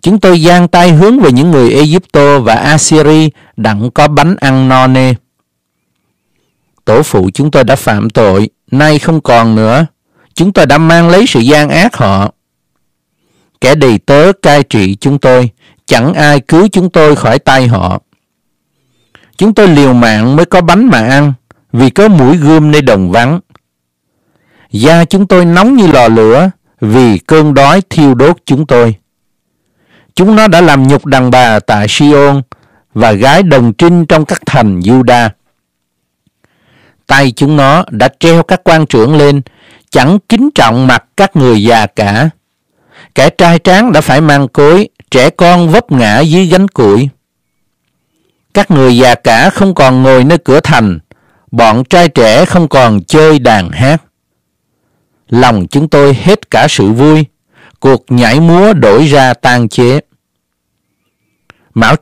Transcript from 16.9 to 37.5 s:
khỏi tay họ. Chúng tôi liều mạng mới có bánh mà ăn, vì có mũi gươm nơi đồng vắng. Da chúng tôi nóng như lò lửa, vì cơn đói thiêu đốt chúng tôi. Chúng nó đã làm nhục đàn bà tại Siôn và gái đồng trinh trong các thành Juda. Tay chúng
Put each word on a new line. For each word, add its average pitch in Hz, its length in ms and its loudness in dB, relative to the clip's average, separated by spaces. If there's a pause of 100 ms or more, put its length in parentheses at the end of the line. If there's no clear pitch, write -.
khỏi 123 240 -2
tay 131 280 -2
họ. 95 340 -4 (1400)
Chúng 208 160 0
tôi 208 140 2
liều 143 260 2
mạng 117 420 0
mới 165 100 0
có 180 160 -2
bánh 185 240 0
mà 165 140 0
ăn, 135 340 -2 (400)
vì 127 160 0
có 202 180 0
mũi 160 300 2
gươm 151 340 2
nơi 151 100 0
đồng 98 300 -2
vắng. 123 280 -2 (1300)
Da 156 340 2
chúng 196 220 -2
tôi 180 180 2
nóng 190 300 0
như 208 120 2
lò 131 200 2
lửa, 113 420 2 (320)
vì 113 360 0
cơn 151 360 0
đói 139 360 2
thiêu 143 240 0
đốt 143 320 0
chúng 143 200 -4
tôi. 117 300 0 (1200)
Chúng 208 200 0
nó 214 120 2
đã 170 140 2
làm 139 260 2
nhục 135 180 0
đàn 131 260 -2
bà 120 280 0
tại 107 300 -4
Siôn 143 520 0 (520)
và 110 180 0
gái 131 320 0
đồng 127 300 0
trinh 170 320 0
trong 156 200 -2
các - 200 -10
thành 107 340 -2
Juda. 120 500 0 (1800)
Tay 135 240 0
chúng 147 240 -2